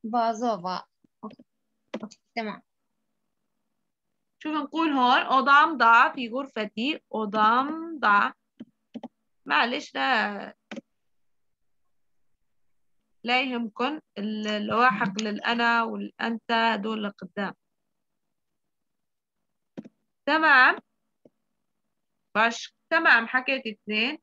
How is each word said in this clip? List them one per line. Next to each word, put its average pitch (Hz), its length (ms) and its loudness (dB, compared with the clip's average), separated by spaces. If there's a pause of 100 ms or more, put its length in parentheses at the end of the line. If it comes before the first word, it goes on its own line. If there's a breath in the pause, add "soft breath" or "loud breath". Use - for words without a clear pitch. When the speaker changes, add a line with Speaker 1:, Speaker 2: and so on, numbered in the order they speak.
(120)
Speaker 1:
فازو، 226 500 -2
فا. 185 240 -8 (380)
أوكي. - 200 -18 (580)
أوكي. - 180 -20 (160)
تمام. 220 260 -10 (1800)
Speaker 2:
شوف 302 140 -8
نقول 311 360 -2
هون، 262 300 4
أودام 277 580 4
دا 240 380 6
في 247 140 -6
غرفتي، 240 760 -6 (120)
أودام 247 840 0
دا. 214 360 2 (1120)
معلش، 269 480 -2
لا، 220 600 -2 (2750)
لا 247 180 0
يهمكن 247 580 -4 (180)
ال-، 214 280 -6
الواحق 214 760 0
للأنا 233 600 0
والأنت 226 680 -6
هدول 220 520 0
لقدام. 196 500 -8 (2750)
تمام. 302 520 4 (1600)
باش، 233 400 0 (160)
تمام، 311 360 4
حكيت 262 400 -4
اثنين. 220 560 -4